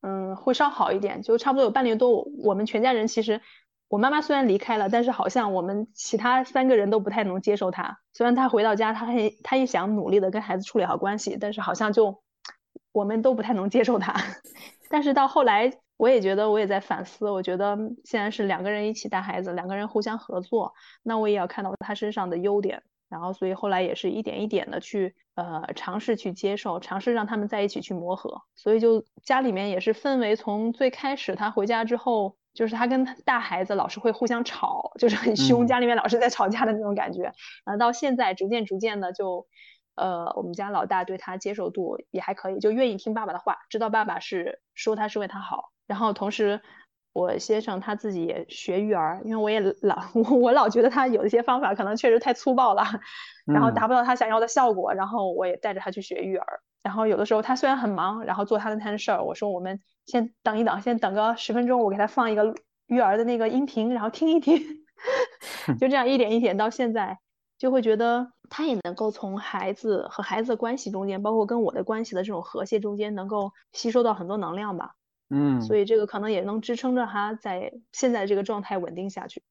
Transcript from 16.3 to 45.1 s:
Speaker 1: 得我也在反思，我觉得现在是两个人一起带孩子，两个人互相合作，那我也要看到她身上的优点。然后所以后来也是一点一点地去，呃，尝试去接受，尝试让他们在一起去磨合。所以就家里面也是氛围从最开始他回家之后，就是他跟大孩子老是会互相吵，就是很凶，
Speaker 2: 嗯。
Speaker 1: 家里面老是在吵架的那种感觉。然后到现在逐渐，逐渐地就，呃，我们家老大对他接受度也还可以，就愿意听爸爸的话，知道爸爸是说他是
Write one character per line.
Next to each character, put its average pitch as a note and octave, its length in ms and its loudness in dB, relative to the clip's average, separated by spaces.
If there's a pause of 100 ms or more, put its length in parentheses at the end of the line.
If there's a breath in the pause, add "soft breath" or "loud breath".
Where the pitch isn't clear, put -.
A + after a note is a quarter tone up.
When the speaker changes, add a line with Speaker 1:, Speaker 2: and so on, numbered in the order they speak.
Speaker 1:
得 G#3+ 160 2
我 G#3 80 4
也 G#3 80 2
在 G3 140 0
反 F#3+ 240 -6
思， - 260 -6
我 F#3+ 100 -2
觉 F#3 140 -2
得 G3+ 220 0 (260)
现 - 180 -2
在 G#3 80 -2
是 G#3+ 180 -4
两 F3+ 140 0
个 F#3+ 80 -4
人 G#3 160 -2
一 G#3+ 80 -2
起 A3 140 -10
带 - 140 -2
孩 F#3 200 -6
子， F#3 120 -6
两 F3 120 -6
个 F#3+ 120 -6
人 G#3 100 -6
互 G#3+ 140 -2
相 A3 160 -4
合 F#3 240 -8
作， G#3 320 -4 (300 loud breath)
那 A3+ 140 -2
我 G#3+ 120 0
也 G#3 80 4
要 F3+ 100 -2
看 G3+ 160 -8
到 F#3+ 160 -6
她 G#3 160 -6
身 G#3 160 -4
上 G3 180 -4
的 E3 80 -2
优 G3+ 220 2
点。 - 240 -4 (260)
然 E3+ 100 -12
后 F3+ 140 -6
所 F#3+ 140 -4
以 F#3 80 -2
后 G3+ 140 -4
来 F#3 120 2
也 F3+ 140 -2
是 - 160 -4
一 A3 100 -4
点 - 220 -6
一 - 20 -4
点 G#3 240 -2
地 - 100 -6
去， F#3 360 -4 (180)
呃， E3 320 -8 (100)
尝 F#3+ 240 -8
试 A3 160 -2
去 G3 160 -6
接 G3 240 -2
受， F#3+ 240 -6
尝 F#3+ 220 -8
试 B3 100 0
让 A3+ 140 0
他 G#3+ 120 -4
们 G#3 100 -4
在 G#3 160 -2
一 G#3 40 0
起 G3+ 140 -4
去 - 100 -10
磨 F3+ 240 -4
合。 - 280 -10 (100)
所 G#3+ 220 2
以 A3+ 40 6
就 A3+ 240 4 (200)
家 C4 180 2
里 B3 100 0
面 G3 200 -2
也 F#3 80 -2
是 G#3+ 160 0
氛 C4+ 240 0
围 G#3+ 160 2
从 A3 360 -2
最 B3+ 200 0
开 C4+ 240 -4
始 G3 180 -6
他 G#3 160 -2
回 G#3 160 0
家 A3+ 180 0
之 A#3 140 -2
后， A3 400 0 (160)
就 A3+ 140 -2
是 A3 80 -4
他 A#3 100 2
跟 C4 180 2 (220)
大 B3 140 2
孩 F#3 260 -4
子 - 80 -4
老 G3 140 0
是 - 120 -8
会 A3+ 120 2
互 A#3 160 0
相 A#3 160 0
吵， - 560 -4
就 A#3+ 100 6
是 G#3 60 0
很 A3 200 0
凶， A#3+ 300 4
Speaker 2:
嗯。 - 20 2
Speaker 1:
家 B3 120 2
里 B3 80 2
面 A#3 100 4
老 - 100 0
是 A#3 120 2
在 A#3 100 4
吵 A3 180 0
架 A3+ 180 0
的 A3 60 2
那 G#3+ 120 -2
种 G3+ 100 -2
感 G3+ 180 -4
觉。 - 120 -6 (420 loud breath)
然 G3+ 80 -6
后 G#3 40 -2
到 A#3+ 140 4
现 B3+ 240 0
在 F#3+ 200 0
逐 F#3+ 120 -2
渐， A3+ 160 0
逐 F#3+ 140 -4
渐 G#3 240 -2
地 F3+ 100 -4
就， F#3 360 -6 (480 soft breath)
呃， F3 400 -4
我 - 80 -6
们 F3 100 -8
家 G3 160 -8
老 G3 160 0
大 F#3+ 180 0
对 F#3 140 -6
他 F#3 180 -10
接 G3 200 -6
受 G3+ 160 -4
度 F3+ 260 -4 (140)
也 - 100 -6
还 G3 140 -6
可 F#3+ 160 -8
以， F#3+ 80 -6
就 G#3+ 100 2
愿 A#3+ 220 2
意 G3+ 40 -4
听 G#3+ 200 -6
爸 A3 100 -4
爸 G3 80 -6
的 F3 60 -8
话， - 180 -2 (140)
知 A3 80 -4
道 A3 100 0
爸 A3 160 2
爸 - 140 -4
是 - 420 -6 (140)
说 A3 200 -2
他 G#3+ 120 -2
是 G#3 100 -4